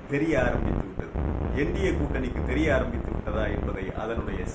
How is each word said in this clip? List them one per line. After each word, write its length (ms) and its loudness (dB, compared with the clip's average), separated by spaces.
தெரிய 320 2
ஆரம்பித்து 460 2
விட்டது. 260 -6
என் 140 2
டி 100 0
ஏ 80 4
கூட்டணிக்கு 580 0
தெரிய 240 4
ஆரம்பித்து 360 0
விட்டதா 340 0
என்பதை 300 -2
அதனுடைய 380 -4